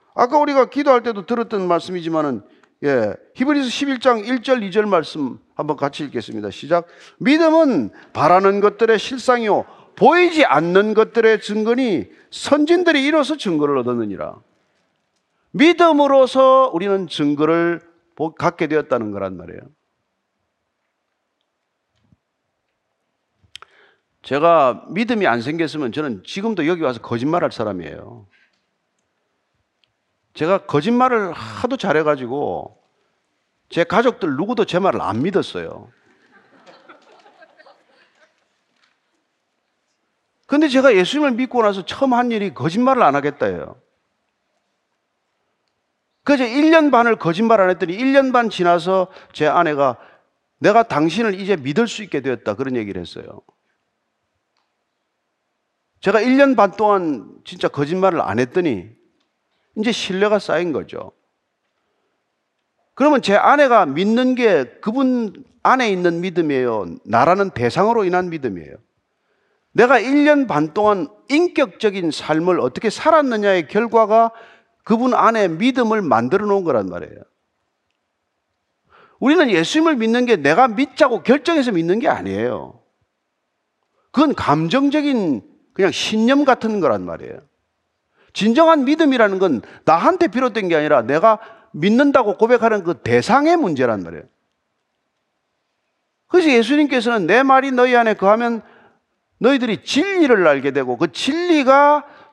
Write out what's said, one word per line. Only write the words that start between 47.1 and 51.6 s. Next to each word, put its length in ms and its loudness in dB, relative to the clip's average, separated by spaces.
거짓말 420 0
안 100 2
했더니 240 -4
일 200 -2
년 180 2
반 180 0
지나서 580 0
제 140 -2
아내가 500 0
"내가 240 4
당신을 560 -2
이제 160 -2
믿을 320 -2